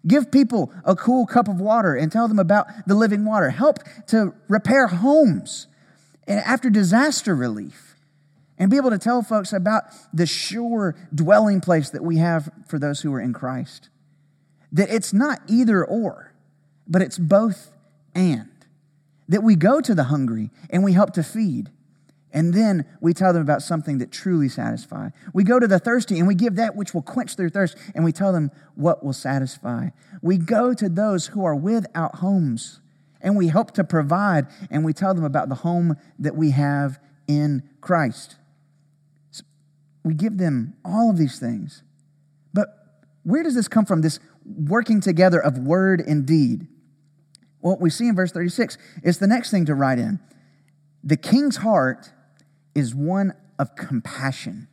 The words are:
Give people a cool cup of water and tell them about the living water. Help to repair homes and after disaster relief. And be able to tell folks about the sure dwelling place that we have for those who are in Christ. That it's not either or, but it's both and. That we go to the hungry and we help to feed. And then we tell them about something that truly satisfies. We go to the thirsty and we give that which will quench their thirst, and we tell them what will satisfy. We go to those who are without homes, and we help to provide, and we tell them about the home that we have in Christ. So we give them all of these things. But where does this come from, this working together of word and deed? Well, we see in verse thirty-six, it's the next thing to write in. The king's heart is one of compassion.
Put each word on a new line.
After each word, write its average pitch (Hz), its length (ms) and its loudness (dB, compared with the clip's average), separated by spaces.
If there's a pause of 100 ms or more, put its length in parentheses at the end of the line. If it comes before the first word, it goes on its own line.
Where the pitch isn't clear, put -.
Give 254 260 2
people 233 400 2 (140)
a 185 100 4
cool 247 300 2
cup 240 220 2
of 185 120 -4
water 202 360 2
and 151 160 -2
tell 226 160 0
them 214 120 2
about 196 280 2 (180)
the 196 100 2
living 208 300 2
water. 202 240 0
Help 202 300 0 (280)
to 214 260 0 (140)
repair 220 400 2
homes 208 800 2 (600)
and 202 120 0
after 254 300 -2
disaster 208 680 2
relief. 107 600 -8 (600)
And 196 140 2
be 269 60 4
able 262 140 2
to 196 80 -2
tell 240 220 0
folks 208 320 -4
about 202 300 0 (300)
the 165 120 2
sure 220 680 -4 (180)
dwelling 196 480 4
place 165 280 0
that - 140 -10
we 165 140 -2
have 165 320 0 (180)
for 156 120 -6
those 143 220 -4
who 147 120 -4
are 120 80 -4
in 120 120 -4
Christ. - 560 -10 (840)
That 190 180 2
it's 220 240 -2
not 247 340 0
either 220 380 4
or, - 480 -6 (540)
but 180 140 2
it's - 160 -4
both 196 540 2 (440)
and. 156 340 0 (760)
That 202 160 0
we 220 120 6
go 214 260 4
to 226 120 -2
the 151 120 2
hungry 120 460 -4 (180)
and 185 140 0
we 196 100 2
help 175 200 4
to 170 100 -2
feed. 196 460 -4 (640)
And 170 200 2
then 196 320 2 (140)
we 170 140 2
tell 190 180 2
them 170 100 2
about 143 200 0
something 147 380 -4
that - 120 -8
truly 160 380 0
satisfies. 113 600 -8 (220)
We 190 100 2
go 247 160 4
to 240 80 2
the 190 120 4
thirsty 233 400 -2
and 175 80 4
we 202 80 2
give 196 220 0
that 220 180 -2
which 202 180 -10
will 170 80 -4
quench - 340 -8
their 180 140 -4
thirst, 190 280 -2 (180)
and 160 80 0
we 165 80 2
tell 196 220 0
them 156 180 -2 (240)
what 156 280 0
will 139 100 -6
satisfy. 131 760 -6 (320)
We 185 160 0
go 226 360 0
to 208 160 -4
those 190 380 -2
who 196 180 -6
are 156 100 0
without 170 600 -4
homes, 175 640 -2 (400)
and 202 160 0
we 175 100 2
help 160 280 0
to 196 80 0
provide, 160 640 0 (220)
and 156 140 -2
we 160 100 0
tell 196 200 0
them 165 100 -2
about 139 240 -2
the 131 80 -6
home 170 400 0 (240)
that 143 160 -4
we 156 160 2
have 143 480 -2 (280)
in 147 360 0 (160)
Christ. 156 560 -2 (960)
So - 120 -20 (600)
we 160 100 -2
give 202 240 -2
them 147 460 -2
all 220 260 2
of 185 80 2
these 147 220 0
things. 117 420 -8 (720)
But 196 140 0 (560)
where 254 180 0
does 311 140 -2
this 226 140 0
come 220 160 4
from, 165 160 0
this 156 180 -2 (260)
working 208 540 0
together 180 400 4
of 127 180 0
word 175 440 0
and 147 240 0
deed? 139 420 2 (960)
Well, 180 180 0
we 170 100 2
see 240 200 0
in 208 60 2
verse 180 180 0
thirty-six, 175 440 -4 (240)
it's - 160 2
the 196 100 0
next 240 220 2
thing 180 160 2
to 147 80 0
write 135 240 0
in. 170 220 -4 (840)
The 147 140 0
king's 269 400 2
heart 170 540 0 (640)
is 127 180 -2
one 180 400 -2 (240)
of - 180 -6
compassion. - 960 -8